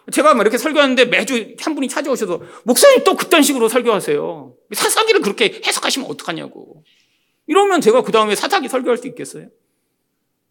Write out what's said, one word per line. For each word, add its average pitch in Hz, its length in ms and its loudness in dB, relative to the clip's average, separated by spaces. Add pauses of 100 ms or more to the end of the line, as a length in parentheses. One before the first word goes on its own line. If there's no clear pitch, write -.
(120)
제가 302 220 4
막 233 80 2
이렇게 220 160 2
설교하는데 262 480 2
매주 233 560 -2
한 320 140 -4
분이 277 120 -4
찾아오셔서, 240 540 -4 (240)
"목사님, 494 400 6
또 381 100 4
그딴 339 260 2
식으로 247 280 2
설교하세요. 165 840 -2 (200)
사사기를 415 480 0
그렇게 196 440 -2
해석하시면 - 440 -4
어떡하냐고." - 720 -12 (640)
이러면 381 340 2
제가 226 220 4
그 196 80 -8
다음에 214 240 2
사사기 349 320 -4
설교할 247 300 -2
수 - 100 -12
있겠어요? - 400 -16 (1040)